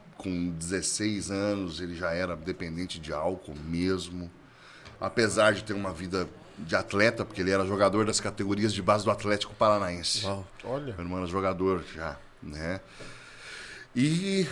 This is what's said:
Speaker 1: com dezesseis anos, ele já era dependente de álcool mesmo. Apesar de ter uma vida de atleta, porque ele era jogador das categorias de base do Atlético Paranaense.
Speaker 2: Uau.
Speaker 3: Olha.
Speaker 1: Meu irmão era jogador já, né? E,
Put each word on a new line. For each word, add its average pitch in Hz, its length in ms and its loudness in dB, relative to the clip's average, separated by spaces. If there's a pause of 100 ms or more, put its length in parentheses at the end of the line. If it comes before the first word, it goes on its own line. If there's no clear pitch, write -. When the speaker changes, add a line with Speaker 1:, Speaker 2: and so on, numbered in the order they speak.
(180)
Speaker 1:
com 90 340 -2
dezesseis 90 760 -2
anos, 98 520 -2
ele 87 120 -6
já 85 180 -2
era 87 240 -2
dependente 85 640 -6
de 78 140 -8
álcool 82 400 -2 (140)
mesmo. 87 640 -2 (680)
Apesar 107 540 4
de 98 100 -2
ter 107 100 -6
uma 98 200 -2
vida 87 340 -2 (300)
de 85 200 -2
atleta, 104 480 4
porque - 160 -8
ele 92 100 4
era 98 160 4
jogador 101 380 4
das 107 160 2
categorias 104 520 0
de 98 80 -4
base 104 220 4
do 107 80 4
Atlético 101 420 0
Paranaense. 101 720 2
Speaker 2:
Uau. 98 220 -4 (160)
Speaker 3:
Olha. 131 300 -6
Speaker 1:
Meu 87 120 -6
irmão 90 140 -4
era 90 80 -2
jogador 92 560 2 (100)
já, 78 240 -8 (240)
né? 82 380 -4 (1160)
E, 175 540 4